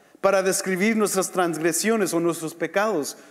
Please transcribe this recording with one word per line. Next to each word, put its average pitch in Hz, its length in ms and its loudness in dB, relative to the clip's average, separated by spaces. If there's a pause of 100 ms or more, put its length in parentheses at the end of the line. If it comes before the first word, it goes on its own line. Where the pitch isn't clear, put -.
(200)
para 196 220 4
describir 190 540 0
nuestras 185 340 0
transgresiones 170 840 0
o 170 60 2
nuestros 160 340 -2
pecados. 175 640 -2 (140)